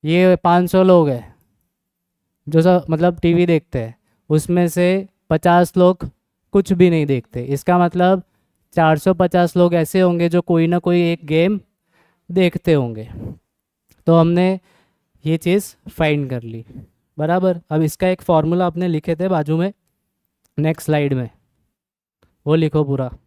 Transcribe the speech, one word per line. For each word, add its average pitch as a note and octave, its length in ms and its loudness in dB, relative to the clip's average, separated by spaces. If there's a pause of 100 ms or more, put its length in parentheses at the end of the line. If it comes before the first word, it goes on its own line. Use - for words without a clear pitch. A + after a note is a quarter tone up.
ये F3+ 320 2
पाँच F3 340 0
सौ F#3 120 2
लोग F3+ 260 6
हैं A#2 260 -8 (1120)
जो D#3+ 160 2
सब, F3+ 280 2
मतलब, F3 300 0
टीवी E3+ 260 2
देखते D#3 320 -2
हैं, A2+ 160 -8 (360)
उसमें F3 380 0
से F#3 400 -2 (220)
पचास F3 460 2
लोग F3+ 320 2 (460)
कुछ G3 180 0
भी F3+ 180 4
नहीं D#3+ 160 0
देखते। B2+ 380 -6
इसका C#3+ 340 -2
मतलब F3+ 440 0 (520)
चार D#3+ 240 2
सौ F#3 160 0
पचास F3 420 0
लोग F3 180 2
ऐसे E3+ 260 -2
होंगे F3 280 0
जो E3+ 140 0
कोई E3 240 0
ना F3 120 0
कोई F3 240 0
एक E3+ 240 -4
गेम E3+ 340 0 (680)
देखते F3 420 0
होंगे। A#2 360 -2 (1000)
तो E3 100 4
हमने F3 320 2 (760)
ये D#3+ 120 -2
चीज़ F#3 380 -2 (160)
फाइंड D3 400 -2
कर B2 120 -8
ली, A2+ 220 -16 (540)
बराबर। F3 420 0 (100)
अब D#3 120 0
इसका D#3+ 260 -2
एक F#3 140 -4
फॉर्मूला E3+ 440 0
अपने F3 220 -6
लिखे D#3+ 280 -4
थे F3+ 120 -6
बाजू D#3 280 -2
में, F#3 160 -4 (840)
नेक्स्ट D#3 280 -4
स्लाइड D3 280 -2
में, B2 140 -6 (1160)
वो D3+ 80 2
लिखो D#3 300 0
पूरा। C3+ 260 -6 (160)